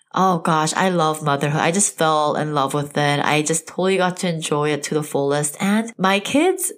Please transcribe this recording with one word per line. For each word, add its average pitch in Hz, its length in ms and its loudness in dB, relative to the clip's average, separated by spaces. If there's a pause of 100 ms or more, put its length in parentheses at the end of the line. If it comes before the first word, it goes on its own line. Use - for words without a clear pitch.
(140)
oh 185 240 2
gosh, 160 360 0
I 185 140 2
love 160 340 0
motherhood. 147 380 0
I 165 120 2
just 196 260 -2
fell 151 380 2
in 151 180 -4
love 135 180 0
with 147 240 -4
it. 143 240 2
I 151 220 2
just 165 240 -2
totally 190 300 0
got 180 220 0
to 185 100 -2
enjoy 151 420 -2
it 147 140 -2
to - 100 -4
the 147 80 0
fullest. 143 580 -2
And 214 380 0
my 190 220 2
kids, 349 580 0